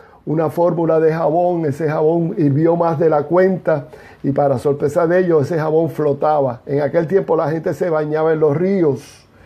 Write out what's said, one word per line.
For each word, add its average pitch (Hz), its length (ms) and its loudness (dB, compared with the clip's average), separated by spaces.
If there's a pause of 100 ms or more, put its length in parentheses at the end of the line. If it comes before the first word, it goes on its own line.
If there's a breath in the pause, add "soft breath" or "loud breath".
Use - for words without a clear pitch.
(240 loud breath)
una 156 240 -2
fórmula 170 500 0
de 160 140 4
jabón. 165 540 0
Ese 147 220 -4
jabón 160 500 0
hirvió 156 360 2
más 170 240 0
de 165 120 2
la 147 140 2
cuenta 170 640 0 (360 loud breath)
y 139 80 0
para 139 260 0
sorpresa 147 480 0
de 175 140 2
ellos, 170 220 2
ese 160 180 -2
jabón 156 300 0
flotaba. 143 720 -2
En 139 160 -2
aquel 151 260 0
tiempo 180 300 0
la 160 140 -2
gente 165 240 -4
se 180 160 -4
bañaba 156 420 0
en 156 80 -2
los 147 160 2
ríos 170 680 -2 (200 loud breath)